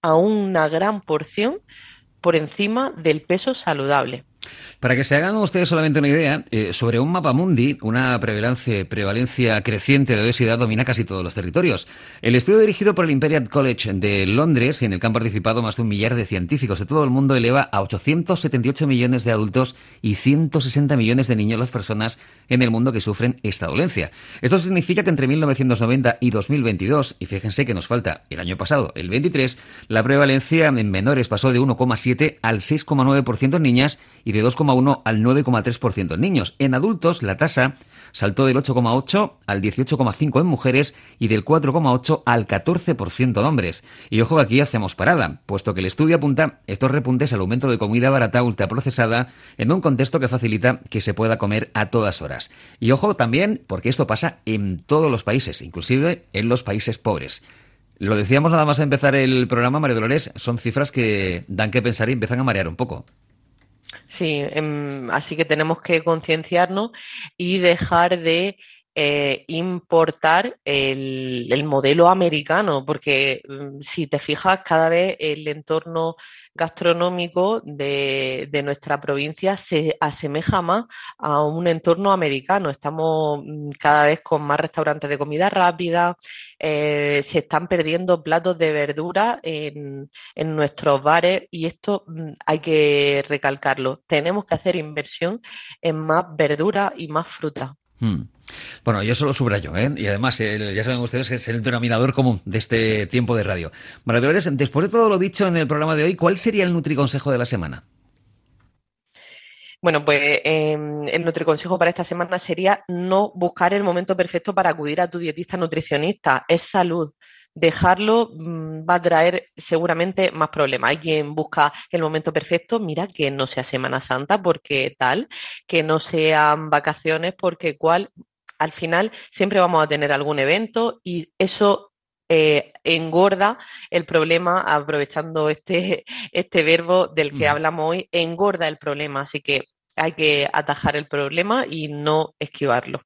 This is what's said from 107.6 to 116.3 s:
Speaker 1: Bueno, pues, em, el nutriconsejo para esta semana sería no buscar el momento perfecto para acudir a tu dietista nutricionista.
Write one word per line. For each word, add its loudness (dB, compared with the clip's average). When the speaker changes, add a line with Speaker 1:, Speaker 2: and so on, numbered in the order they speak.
Speaker 1:
Bueno, 2
pues, 2
em, -2
el -2
nutriconsejo 0
para 4
esta -4
semana -4
sería 0
no 0
buscar 0
el 0
momento -2
perfecto -4
para 2
acudir -2
a 0
tu -10
dietista -8
nutricionista. -2